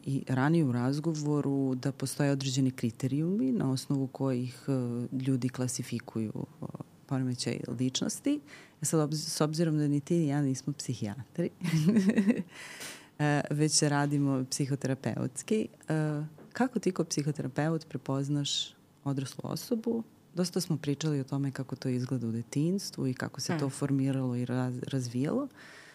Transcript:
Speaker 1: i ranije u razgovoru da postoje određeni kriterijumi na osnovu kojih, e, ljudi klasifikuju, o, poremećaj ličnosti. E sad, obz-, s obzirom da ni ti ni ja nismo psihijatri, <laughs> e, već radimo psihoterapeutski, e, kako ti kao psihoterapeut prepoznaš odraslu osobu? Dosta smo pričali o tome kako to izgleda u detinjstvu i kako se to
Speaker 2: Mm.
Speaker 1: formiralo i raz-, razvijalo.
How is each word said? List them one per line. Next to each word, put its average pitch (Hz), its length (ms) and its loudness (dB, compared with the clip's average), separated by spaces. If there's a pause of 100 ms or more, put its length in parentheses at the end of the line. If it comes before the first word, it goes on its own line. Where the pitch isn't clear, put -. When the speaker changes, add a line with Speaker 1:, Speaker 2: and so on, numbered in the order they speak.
Speaker 1:
i 139 240 -2
ranije 143 360 4
u 127 80 2
razgovoru 143 1000 0
da 127 180 -2
postoje 139 380 0
određeni 135 400 2
kriterijumi 151 840 0
na 160 180 2
osnovu 135 360 0
kojih, 127 580 -2
e, 139 80 0 (460)
ljudi 131 300 2
klasifikuju, 123 840 -4 (280)
o, - 60 -8 (400)
poremećaj 127 540 -2 (100)
ličnosti. 127 720 0 (420)
E - 20 -4
sad, 160 180 4
obz-, 151 260 -2
s - 120 -4
obzirom 156 380 2
da 147 100 4
ni 143 120 2
ti 175 140 -2
ni 165 140 4
ja 143 140 2
nismo 131 300 -2
psihijatri, 120 800 -4 (100)
<laughs> 185 1600 2
e, 147 220 4 (100)
već 151 320 4
radimo 143 640 4
psihoterapeutski, 131 1200 0 (200)
e, 151 340 0 (300)
kako 254 260 0
ti 180 140 0
kao 175 120 0
psihoterapeut 151 840 -2
prepoznaš 139 840 -2 (300)
odraslu 139 380 -4
osobu? 226 600 -2 (320)
Dosta 180 260 0
smo 165 160 0
pričali 143 440 0
o 131 40 -4
tome 139 260 -2
kako 131 260 -6
to - 120 -4
izgleda 123 380 0
u 113 60 0
detinjstvu 143 760 -2
i 127 80 0
kako 113 260 -6
se 170 180 0
to 143 80 0
Speaker 2:
Mm. 135 40 0
Speaker 1:
formiralo 135 680 0
i 123 100 0
raz-, 123 360 -2
razvijalo. 135 680 0 (460)